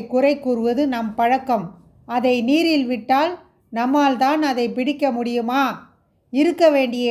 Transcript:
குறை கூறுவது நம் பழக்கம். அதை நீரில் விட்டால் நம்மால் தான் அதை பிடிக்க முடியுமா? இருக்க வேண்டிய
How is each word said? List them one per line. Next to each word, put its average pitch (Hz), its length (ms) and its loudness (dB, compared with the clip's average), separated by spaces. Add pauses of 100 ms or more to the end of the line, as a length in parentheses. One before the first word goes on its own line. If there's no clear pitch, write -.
குறை 262 300 2
கூறுவது 240 520 -2
நம் 233 280 -4
பழக்கம். 240 520 0 (420)
அதை 247 340 0
நீரில் 294 440 2
விட்டால் 262 460 0 (400)
நம்மால் 262 440 0
தான் 277 260 2
அதை 247 260 0
பிடிக்க 254 420 -4
முடியுமா? 240 540 -2 (680)
இருக்க 339 380 2
வேண்டிய 247 400 0